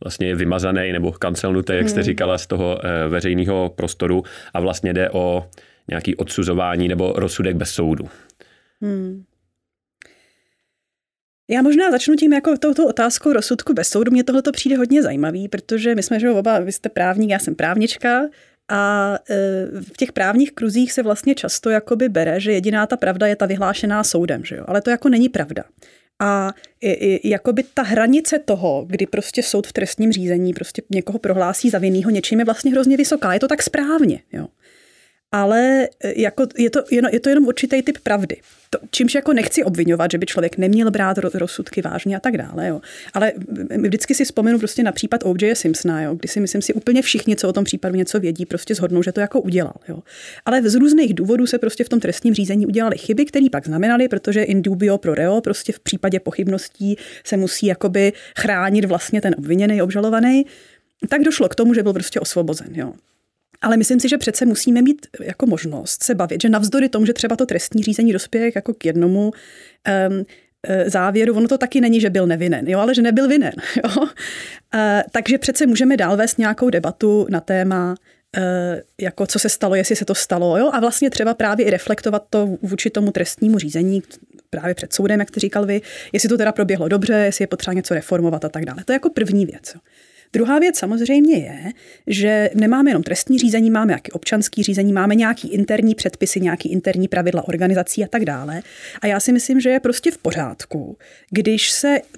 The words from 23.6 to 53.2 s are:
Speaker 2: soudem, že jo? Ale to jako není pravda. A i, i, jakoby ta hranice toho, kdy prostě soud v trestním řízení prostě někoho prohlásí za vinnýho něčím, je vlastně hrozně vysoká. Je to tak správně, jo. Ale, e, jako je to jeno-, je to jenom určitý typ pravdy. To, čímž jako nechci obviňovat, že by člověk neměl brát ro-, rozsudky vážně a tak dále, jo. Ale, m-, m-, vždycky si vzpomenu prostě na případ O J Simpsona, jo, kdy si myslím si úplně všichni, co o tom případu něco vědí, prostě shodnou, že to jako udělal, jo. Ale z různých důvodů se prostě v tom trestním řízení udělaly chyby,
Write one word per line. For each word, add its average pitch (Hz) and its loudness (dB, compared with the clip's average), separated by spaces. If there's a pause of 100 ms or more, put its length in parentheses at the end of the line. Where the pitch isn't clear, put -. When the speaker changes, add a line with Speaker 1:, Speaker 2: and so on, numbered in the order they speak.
Speaker 2:
soudem, 165 -2
že - -12
jo? - -14
Ale 202 0
to 220 -2
jako 240 0
není 247 4
pravda. 156 -6 (560)
A 202 0 (280)
i, 233 -2
i, 190 0
jakoby 214 0 (100)
ta 277 0
hranice 240 2
toho, 175 -2
kdy 190 -2
prostě 202 -4
soud 208 -2
v - -16
trestním 214 -2
řízení 180 0
prostě - -10
někoho 196 -4
prohlásí 190 0
za 208 -2
vinnýho 185 0
něčím, 214 0
je 233 2
vlastně 226 0
hrozně 262 4
vysoká. 277 0
Je 202 0
to 262 0
tak - -2
správně, 285 0 (120)
jo. - -10 (840)
Ale, 233 2 (160)
e, 202 -4
jako 220 2 (120)
je 233 4
to 269 0 (100)
jeno-, 240 4
je 214 0
to - 0
jenom 285 6
určitý 254 0
typ 294 -2
pravdy. 202 -2 (340)
To, - -4 (120)
čímž - 0
jako 285 2
nechci 254 0
obviňovat, 170 0
že 175 -2
by 180 -2
člověk 175 -2
neměl 214 4
brát 196 0
ro-, 185 -4
rozsudky - -6
vážně 190 -6
a 196 -10
tak 247 -2
dále, 170 -6
jo. 156 -6 (340)
Ale, 214 0 (160)
m-, 214 -8
m-, 202 -2
vždycky 214 0
si 277 0
vzpomenu 226 2
prostě 214 -2
na 214 2
případ - -4
O 185 0
J 214 2
Simpsona, 165 -2
jo, 156 -4
kdy 165 -10
si - -4
myslím 202 -2
si - -2
úplně 247 2
všichni, 214 0
co 196 -2
o 185 0
tom 196 0
případu 190 -4
něco 185 0
vědí, 170 -4
prostě - -6
shodnou, 175 0
že 180 -2
to 208 -4
jako 202 0
udělal, 175 -2 (140)
jo. 160 -12 (460)
Ale 254 2
z 208 2
různých 294 6
důvodů 226 2
se 240 -2
prostě 240 -2
v - -6
tom 240 2
trestním 208 0
řízení 202 0
udělaly 220 -2
chyby, 220 0